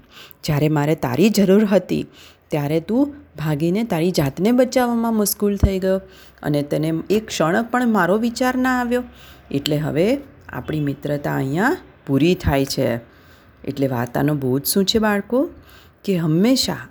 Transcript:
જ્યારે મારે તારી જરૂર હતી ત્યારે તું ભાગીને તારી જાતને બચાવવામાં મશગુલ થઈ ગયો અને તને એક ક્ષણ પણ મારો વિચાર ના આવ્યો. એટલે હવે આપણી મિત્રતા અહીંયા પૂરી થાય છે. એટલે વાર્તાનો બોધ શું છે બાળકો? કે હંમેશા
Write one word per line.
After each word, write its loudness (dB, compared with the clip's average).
જ્યારે 2
મારે 2
તારી 2
જરૂર 4
હતી 0
ત્યારે -2
તું 0
ભાગીને -2
તારી 0
જાતને 0
બચાવવામાં 0
મશગુલ -2
થઈ 0
ગયો 0
અને 0
તને -2
એક 0
ક્ષણ 0
પણ -2
મારો 4
વિચાર 0
ના 0
આવ્યો. -2
એટલે -2
હવે 0
આપણી -6
મિત્રતા -4
અહીંયા 0
પૂરી 4
થાય 0
છે. -2
એટલે -2
વાર્તાનો -2
બોધ -2
શું 0
છે 0
બાળકો? 0
કે 0
હંમેશા 2